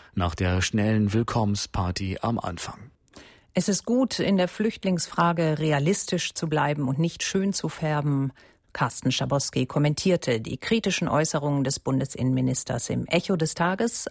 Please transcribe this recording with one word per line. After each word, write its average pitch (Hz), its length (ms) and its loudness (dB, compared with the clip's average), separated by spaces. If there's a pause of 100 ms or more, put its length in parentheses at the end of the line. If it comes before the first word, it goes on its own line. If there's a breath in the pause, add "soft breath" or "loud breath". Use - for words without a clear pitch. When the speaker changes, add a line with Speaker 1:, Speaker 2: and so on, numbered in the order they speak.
(160 loud breath)
Speaker 1:
nach 87 180 0
der 90 300 2
schnellen 107 500 2
Willkommensparty 101 1080 0
am 117 180 -2
Anfang. - 500 -10 (640 loud breath)
Speaker 2:
Es 180 140 0
ist 196 160 0
gut, 247 360 2
in 196 180 2
der 180 100 4
Flüchtlingsfrage 170 1120 0
realistisch 156 760 0
zu - 140 -2
bleiben 147 400 0
und 135 120 -2
nicht 165 220 -2
schön 196 300 0
zu - 160 -2
färben. 147 640 0 (400 soft breath)
Carsten - 400 -2
Schabowski 131 540 0
kommentierte 147 720 2
die 113 180 -8
kritischen 202 520 0
Äußerungen 143 560 2
des 139 140 -2
Bundesinnenministers 127 1080 0
im 120 180 -2
Echo 180 280 2
des 160 180 0
Tages 190 580 0